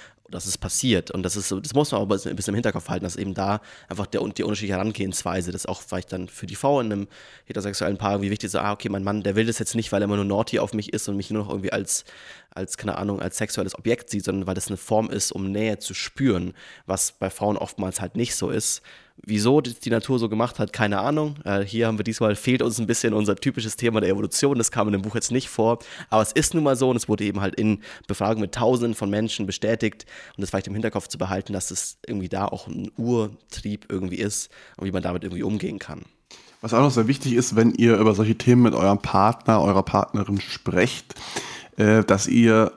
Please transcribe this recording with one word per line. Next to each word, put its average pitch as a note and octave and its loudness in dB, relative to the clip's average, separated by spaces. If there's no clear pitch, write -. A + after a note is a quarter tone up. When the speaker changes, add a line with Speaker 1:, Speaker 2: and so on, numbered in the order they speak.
Speaker 1:
dass F2+ -10
es F#2+ -6
passiert. - 0
Und F#2 -4
das F2+ -2
ist G2 -6
so, G2 -4
das - -8
muss D3 2
man G2+ 0
aber G2+ 0
ein - -6
bisschen G2 -4
im G2+ 0
Hinterkopf A2 -2
halten, F#2 -4
dass F2+ -6
eben F#2+ -6
da G2+ -2
einfach F#2+ -6
der, - -4
die G#2 -6
unterschiedliche G2+ -4
Herangehensweise, F#2 -4
das F2+ -8
auch - -8
vielleicht - -10
dann F#2 -8
für - -16
die G2 -10
Frau C#3 2
in A2 -2
einem G2+ -4
heterosexuellen G2 -4
Paar G2+ 0
irgendwie G2+ 0
wichtig G#2 -4
ist, F#2 -6
so, G#2 0
ah, G#2 0
okay, - -6
mein G2 -4
Mann, G2+ -2
der G2 0
will A2+ 4
das A2+ -2
jetzt - -4
nicht, A2+ -2
weil G2+ 2
er G2+ 0
immer G2+ 0
nur G2+ 0
naughty G2+ 0
auf - -2
mich G#2+ -6
ist - -4
und G2+ -2
mich G2 -6
nur G#2 -2
noch G2+ -8
irgendwie G2 -4
als, - -4
als, - -10
keine G#2 -6
Ahnung, G2+ -4
als F#2 -6
sexuelles G2+ -6
Objekt - -2
sieht, G2+ -4
sondern F#2+ -2
weil F#2+ 0
das F#2+ -6
eine G2 -6
Form A2 0
ist, - -2
um F#2+ -6
Nähe G#2 -2
zu - -10
spüren, F#2 0
was - -2
bei F#2+ -6
Frauen G#2 -2
oftmals - -4
halt F#2 -8
nicht A#2 -2
so - -2
ist. - -2
Wieso A2 2
die, B2 -4
die - -6
Natur A2+ 0
so A2+ 0
gemacht A2+ -2
hat, G#2+ -2
keine G2+ 0
Ahnung. D3 -2
Äh, G2 0
hier A2 0
haben A2 0
wir G#2 -2
diesmal, A2 0
fehlt B2+ 2
uns A#2+ 0
ein A2+ -2
bisschen A2+ 2
unser G#2 2
typisches A#2 -4
Thema A2+ 2
der F#2 4
Evolution. C#3 2
Das A2+ 0
kam G#2+ 0
in G#2 2
dem G2 2
Buch G#2 -6
jetzt - -2
nicht B2+ -2
vor. A#2 2
Aber A2 4
es G#2 0
ist - 0
nun D#3+ 2
mal C3+ 4
so B2+ 4
und B2 2
es - -4
wurde G#2 0
eben G2+ -2
halt G2 -2
in G#2+ 2
Befragungen G#2+ 0
mit F#2+ -6
Tausenden A#2+ 2
von G#2 -4
Menschen G#2+ -2
bestätigt. G#2+ -2
Und G2 -6
das F#2+ -6
vielleicht G2 -2
im G2+ -8
Hinterkopf G#2+ -4
zu - -10
behalten, F#2+ -4
dass F#2+ -6
es - -8
irgendwie G2 -6
da F#2+ -4
auch - -8
ein - -8
Urtrieb A2 -4
irgendwie F#2 -4
ist - -4
und - -6
wie F#2+ -4
man F#2 -2
damit F2+ -4
irgendwie F2 -6
umgehen G#2 -4
kann. - -14
Speaker 2:
Was A2 -2
auch A#2 8
noch C#3+ 8
sehr A#2 4
wichtig C3 0
ist, A#2 2
wenn A2+ 8
ihr A#2 6
über G#2+ 6
solche G#2+ 2
Themen B2 8
mit A2 6
eurem G2 6
Partner, G#2+ 4
eurer F#2+ 4
Partnerin G2 0
sprecht, - 0
äh, G#2+ 6
dass G2 2
ihr A2+ 6